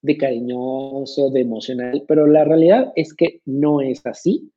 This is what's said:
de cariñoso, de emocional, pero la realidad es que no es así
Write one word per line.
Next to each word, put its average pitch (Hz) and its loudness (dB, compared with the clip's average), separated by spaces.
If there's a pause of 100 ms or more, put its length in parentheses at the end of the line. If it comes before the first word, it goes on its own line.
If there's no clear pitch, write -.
de 147 0
cariñoso, 135 -4
de 131 0
emocional, 123 -6
pero 151 4
la 151 6
realidad 165 4
es - -4
que - -2
no 143 0
es 131 -6
así 170 -4